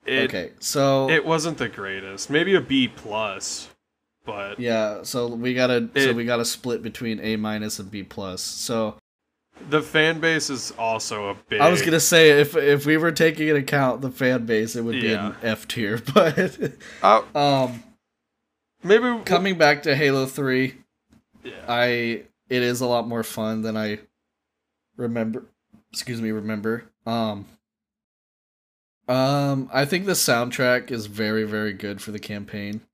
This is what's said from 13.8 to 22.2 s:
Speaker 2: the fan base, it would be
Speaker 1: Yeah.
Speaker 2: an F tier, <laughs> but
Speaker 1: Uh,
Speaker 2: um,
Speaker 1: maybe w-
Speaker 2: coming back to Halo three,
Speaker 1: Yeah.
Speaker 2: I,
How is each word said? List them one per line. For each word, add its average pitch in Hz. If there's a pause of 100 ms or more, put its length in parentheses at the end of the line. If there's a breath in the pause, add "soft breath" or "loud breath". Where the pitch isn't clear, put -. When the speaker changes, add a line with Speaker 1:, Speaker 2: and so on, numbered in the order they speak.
Speaker 2:
the 131
fan 127
base, 113
it 117
would 117
be 110
Speaker 1:
Yeah. 104
Speaker 2:
an 104
F 110
tier, 113
<laughs> 139
but 180 (440 loud breath)
Speaker 1:
Uh, 107 (120)
Speaker 2:
um, 135 (1000)
Speaker 1:
maybe 214
w- 233
Speaker 2:
coming 180
back 147
to 143
Halo 135
three, 131 (680)
Speaker 1:
Yeah. 120 (140)
Speaker 2:
I, 120 (600)